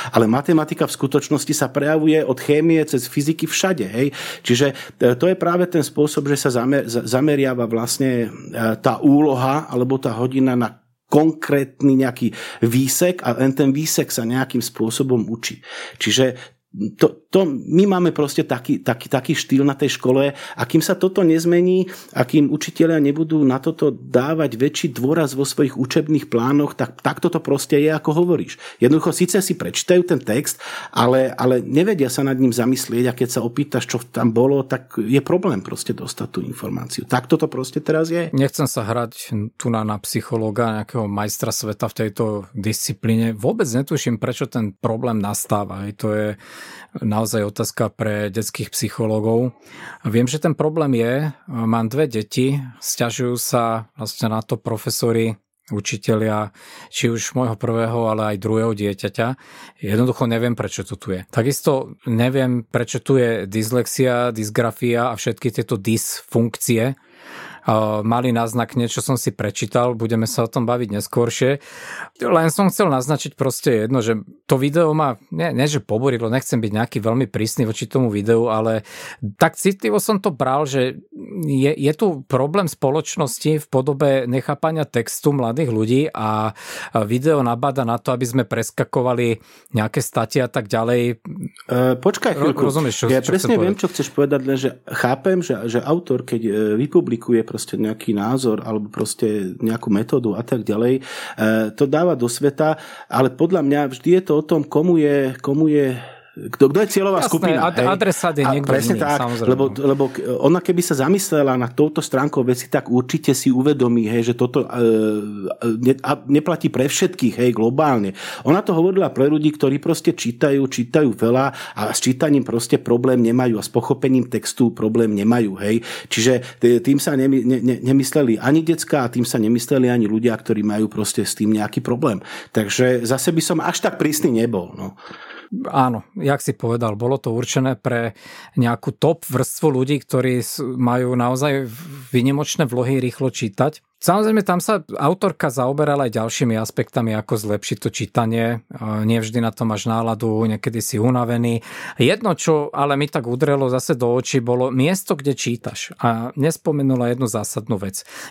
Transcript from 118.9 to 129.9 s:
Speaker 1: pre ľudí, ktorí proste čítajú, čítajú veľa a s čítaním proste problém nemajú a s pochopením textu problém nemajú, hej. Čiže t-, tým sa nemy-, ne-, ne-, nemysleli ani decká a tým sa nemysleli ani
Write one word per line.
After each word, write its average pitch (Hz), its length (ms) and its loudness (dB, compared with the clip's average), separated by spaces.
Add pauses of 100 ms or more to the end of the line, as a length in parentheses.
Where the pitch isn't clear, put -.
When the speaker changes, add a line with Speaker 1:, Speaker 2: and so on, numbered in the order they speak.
Speaker 1:
pre 135 160 2
ľudí, 151 240 2
ktorí 143 280 0
proste 160 340 0
čítajú, 139 500 0
čítajú 131 500 2
veľa 117 340 2 (280)
a 110 140 -8
s 107 120 -4
čítaním 135 420 2
proste 117 360 0
problém 123 420 2
nemajú 120 360 2
a 98 80 -4
s - 40 -10
pochopením 127 600 0
textu - 420 0
problém 113 420 0
nemajú, 104 460 2
hej. 107 240 0 (240)
Čiže 120 280 2 (240)
t-, 120 220 6
tým 139 180 2
sa 147 160 -2
nemy-, 135 280 2
ne-, 123 200 2
ne-, 123 200 0
nemysleli 131 560 2
ani 143 240 2
decká 156 400 0
a 120 100 -2
tým 123 120 0
sa 123 140 -2
nemysleli 120 500 2
ani 123 180 2